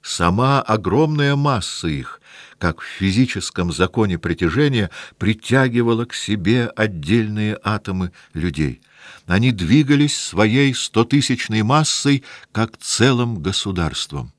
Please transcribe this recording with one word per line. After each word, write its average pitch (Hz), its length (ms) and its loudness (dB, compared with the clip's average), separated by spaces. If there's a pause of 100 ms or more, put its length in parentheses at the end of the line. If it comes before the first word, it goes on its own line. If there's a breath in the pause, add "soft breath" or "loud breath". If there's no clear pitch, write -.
Сама 120 600 2
огромная 143 760 0
масса 139 520 -2
их, 71 320 -6 (380 loud breath)
как 82 220 -2
в - 40 -16
физическом 95 880 -2
законе 90 460 0
притяжения, 98 720 0 (280 loud breath)
притягивала 117 840 0
к - 100 -16
себе 107 520 0
отдельные 107 960 -2
атомы 98 500 -4 (220 soft breath)
людей. 76 480 -4 (440 loud breath)
Они 110 260 2
двигались 139 680 2
своей 117 560 2
стотысячной 120 880 0
массой, 143 600 2 (280 loud breath)
как - 260 -2
целым 120 640 0
государством. 80 960 -4